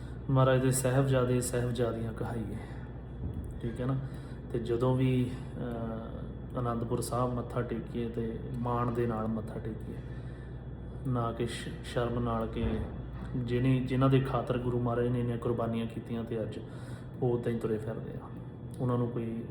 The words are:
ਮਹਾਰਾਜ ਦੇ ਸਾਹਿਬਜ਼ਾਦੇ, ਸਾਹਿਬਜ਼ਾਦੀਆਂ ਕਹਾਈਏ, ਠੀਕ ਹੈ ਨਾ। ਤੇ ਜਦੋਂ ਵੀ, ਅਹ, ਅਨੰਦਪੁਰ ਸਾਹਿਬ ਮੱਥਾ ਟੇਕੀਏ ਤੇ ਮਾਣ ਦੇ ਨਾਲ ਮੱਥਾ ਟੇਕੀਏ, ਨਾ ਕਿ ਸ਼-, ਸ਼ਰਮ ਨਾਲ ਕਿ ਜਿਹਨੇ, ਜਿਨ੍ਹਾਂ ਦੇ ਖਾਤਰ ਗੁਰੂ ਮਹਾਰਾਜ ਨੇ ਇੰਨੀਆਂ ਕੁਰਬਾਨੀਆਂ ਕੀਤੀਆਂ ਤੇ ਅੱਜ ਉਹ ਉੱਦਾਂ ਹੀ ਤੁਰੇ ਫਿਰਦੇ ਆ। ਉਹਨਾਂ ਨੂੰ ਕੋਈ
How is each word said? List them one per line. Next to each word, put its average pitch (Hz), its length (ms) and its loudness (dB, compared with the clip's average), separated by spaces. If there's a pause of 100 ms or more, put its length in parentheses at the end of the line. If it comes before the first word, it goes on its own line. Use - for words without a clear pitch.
(300)
ਮਹਾਰਾਜ 131 320 8
ਦੇ 131 100 6
ਸਾਹਿਬਜ਼ਾਦੇ, 127 680 4
ਸਾਹਿਬਜ਼ਾਦੀਆਂ 117 720 0
ਕਹਾਈਏ, 110 420 -4 (1040)
ਠੀਕ 117 200 -4
ਹੈ 123 40 -2
ਨਾ। 135 100 2 (580)
ਤੇ 117 60 0
ਜਦੋਂ 120 360 4
ਵੀ, 127 360 4 (260)
ਅਹ, 113 1000 -6
ਅਨੰਦਪੁਰ 117 420 0
ਸਾਹਿਬ 123 320 0
ਮੱਥਾ 120 280 -2
ਟੇਕੀਏ 117 480 -2
ਤੇ 113 300 -2 (140)
ਮਾਣ 120 380 0
ਦੇ 120 160 2
ਨਾਲ 110 200 0
ਮੱਥਾ 110 320 -4
ਟੇਕੀਏ, 110 360 -6 (1120)
ਨਾ 117 240 0
ਕਿ 117 160 0
ਸ਼-, - 220 -6 (140)
ਸ਼ਰਮ 120 360 0
ਨਾਲ 113 280 0
ਕਿ 113 180 -2 (680)
ਜਿਹਨੇ, 123 440 4
ਜਿਨ੍ਹਾਂ 127 300 4
ਦੇ 131 100 8
ਖਾਤਰ 123 380 0
ਗੁਰੂ 120 220 0
ਮਹਾਰਾਜ 120 280 2
ਨੇ 123 120 2
ਇੰਨੀਆਂ 120 180 0
ਕੁਰਬਾਨੀਆਂ 113 480 0
ਕੀਤੀਆਂ 113 380 -4
ਤੇ 113 180 -2
ਅੱਜ - 180 -4 (640)
ਉਹ 127 100 4
ਉੱਦਾਂ 117 220 2
ਹੀ 113 60 0
ਤੁਰੇ 110 180 0
ਫਿਰਦੇ - 340 -4
ਆ। - 180 -10 (500)
ਉਹਨਾਂ 123 180 2
ਨੂੰ 120 100 2
ਕੋਈ 113 440 -4